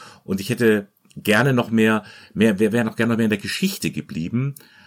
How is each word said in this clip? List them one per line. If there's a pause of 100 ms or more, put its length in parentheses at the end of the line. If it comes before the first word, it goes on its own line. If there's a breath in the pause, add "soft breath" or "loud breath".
(240 loud breath)
und
ich
hätte (300)
gerne
noch
mehr, (300 loud breath)
mehr,
wär,
wär
noch
gerne
noch
mehr
in
der
Geschichte
geblieben, (320 soft breath)